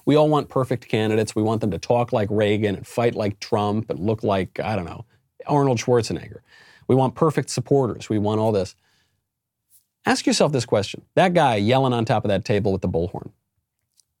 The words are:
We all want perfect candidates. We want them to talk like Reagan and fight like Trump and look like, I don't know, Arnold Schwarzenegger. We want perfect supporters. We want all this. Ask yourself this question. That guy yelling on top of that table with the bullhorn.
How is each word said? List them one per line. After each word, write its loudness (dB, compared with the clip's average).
We 4
all 4
want 0
perfect -4
candidates. 0
We 0
want 0
them -2
to -2
talk 0
like 0
Reagan 0
and -12
fight 0
like -4
Trump -2
and -8
look -4
like, -2
I -4
don't -6
know, -14
Arnold 2
Schwarzenegger. -2
We 4
want 2
perfect 0
supporters. 0
We 0
want 0
all 2
this. -2
Ask 0
yourself 2
this 0
question. -2
That 4
guy 4
yelling 2
on 0
top 0
of -2
that 0
table 0
with -2
the -2
bullhorn. -4